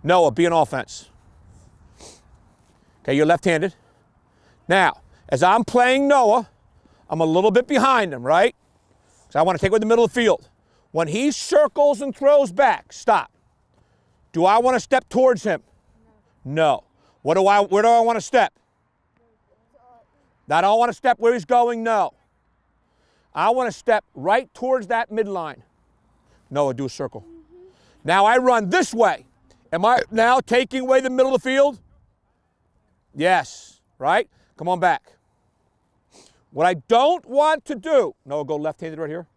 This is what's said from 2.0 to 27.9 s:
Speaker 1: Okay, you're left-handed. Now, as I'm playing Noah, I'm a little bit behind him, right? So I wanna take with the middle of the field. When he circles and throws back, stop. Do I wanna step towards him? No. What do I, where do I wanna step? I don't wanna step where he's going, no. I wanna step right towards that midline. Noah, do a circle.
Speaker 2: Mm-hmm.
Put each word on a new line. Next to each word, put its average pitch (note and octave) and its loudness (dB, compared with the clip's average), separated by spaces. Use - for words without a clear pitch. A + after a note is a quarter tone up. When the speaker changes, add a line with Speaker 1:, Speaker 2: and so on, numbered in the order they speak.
Speaker 1:
Okay, C3+ -4
you're D3+ 2
left-handed. E3+ 0
Now, F3+ 0
as C#3 0
I'm G#3 2
playing B3+ 0
Noah, B3 2
I'm D#3+ -4
a D#3+ 2
little F#3 2
bit B3 0
behind A#3 0
him, A#2+ -12
right? E3+ 0
So C#3+ -4
I D#3+ 2
wanna F3 0
take F#3+ 0
with A3 2
the A3 -4
middle A#3 4
of - -6
the A#3+ -2
field. G3+ 0
When D#3+ -2
he B3 -2
circles C#4+ 0
and C#4 -8
throws C#4 2
back, G3+ 0
stop. - -2
Do D#3+ 0
I G#3 4
wanna B3 0
step - -2
towards B3 2
him? F#3+ -4
No. D3 0
What D#3 0
do F#3+ 2
I, G3+ 4
where G3+ 0
do A#3 4
I A#3 4
wanna A3+ 0
step? A3 0
I D#3+ 2
don't G#3 2
wanna A#3+ 0
step B3 0
where A#3 2
he's G3+ -4
going, A#3+ 0
no. A3 -2
I A3 0
wanna B3 -2
step - -2
right G#3 -2
towards B3+ -4
that A#3 -4
midline. G3 -8
Noah, C#3 -2
do C3+ -8
a B2 -8
circle. - -12
Speaker 2:
Mm-hmm. - -20